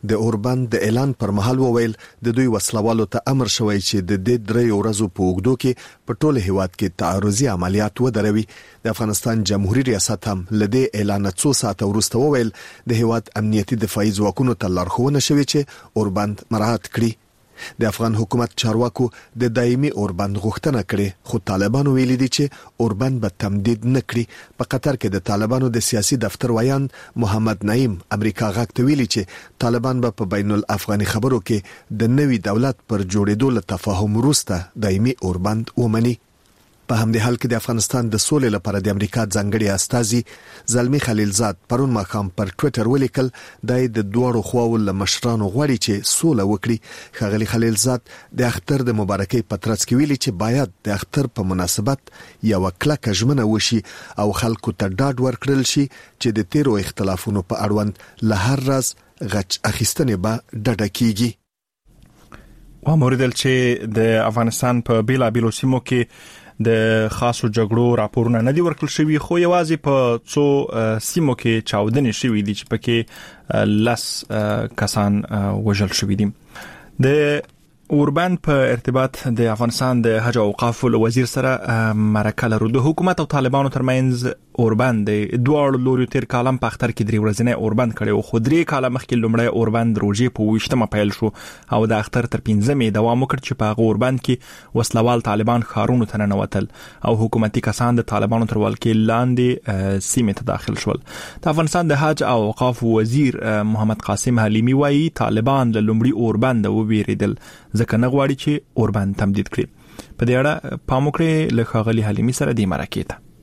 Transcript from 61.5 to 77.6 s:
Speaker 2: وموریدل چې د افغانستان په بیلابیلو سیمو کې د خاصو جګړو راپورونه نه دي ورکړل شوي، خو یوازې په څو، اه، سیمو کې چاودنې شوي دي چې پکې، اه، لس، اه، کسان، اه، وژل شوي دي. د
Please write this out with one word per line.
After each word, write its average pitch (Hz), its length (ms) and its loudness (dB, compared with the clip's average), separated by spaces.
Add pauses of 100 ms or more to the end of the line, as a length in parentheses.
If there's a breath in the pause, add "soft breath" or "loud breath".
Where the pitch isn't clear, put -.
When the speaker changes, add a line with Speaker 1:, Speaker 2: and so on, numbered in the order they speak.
Speaker 2:
وموریدل 131 440 2
چې 127 560 2
د 110 120 -2 (280)
افغانستان 117 540 0
په 113 200 2
بیلابیلو 117 500 2
سیمو 131 280 0
کې 123 260 0 (560 loud breath)
د 113 100 2 (380)
خاصو 120 400 -2
جګړو 113 500 2
راپورونه 113 420 0
نه 120 100 2
دي 156 100 2
ورکړل 160 280 0
شوي، 156 300 2
خو 175 200 -2
یوازې 175 380 2
په 131 440 2 (140)
څو، 147 60 2
اه، 117 580 2
سیمو 147 340 0
کې 113 280 0
چاودنې 110 500 0
شوي 107 320 0
دي 101 120 -2
چې - 180 -10
پکې، 117 320 0 (460 loud breath)
اه، 107 140 0
لس، 107 680 0
اه، 107 360 -2
کسان، 104 640 0
اه، 101 340 -2
وژل 101 220 2
شوي 101 280 -2
دي. 104 120 0 (720 loud breath)
د 131 80 4 (840)